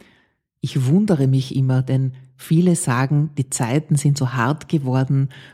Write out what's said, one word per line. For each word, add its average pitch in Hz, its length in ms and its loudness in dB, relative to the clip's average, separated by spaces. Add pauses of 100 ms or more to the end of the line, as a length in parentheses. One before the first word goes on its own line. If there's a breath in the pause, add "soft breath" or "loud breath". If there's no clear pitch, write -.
(600 soft breath)
Ich 131 240 -2
wundere 160 420 2
mich 131 260 0
immer, 131 300 0
denn 131 300 -2 (240 loud breath)
viele 170 400 2
sagen, 143 600 0
die 135 120 -4
Zeiten 143 480 -2
sind 143 200 0
so 127 140 -2
hart 131 380 -2
geworden 135 600 0 (240 loud breath)